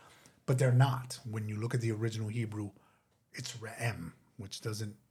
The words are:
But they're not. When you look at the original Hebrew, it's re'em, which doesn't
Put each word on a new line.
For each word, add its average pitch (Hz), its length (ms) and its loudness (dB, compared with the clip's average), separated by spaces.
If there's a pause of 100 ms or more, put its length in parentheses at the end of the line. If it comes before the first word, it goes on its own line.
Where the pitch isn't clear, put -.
(460)
But 131 140 4
they're 131 120 8
not. 127 480 4 (100)
When 107 200 -4
you 104 80 -2
look 117 160 -2
at 127 80 0
the 117 100 2
original 110 380 -2
Hebrew, 107 420 -4 (640)
it's - 200 -8
re'em, 107 600 -6 (240)
which - 240 -10
doesn't 107 340 -6 (160)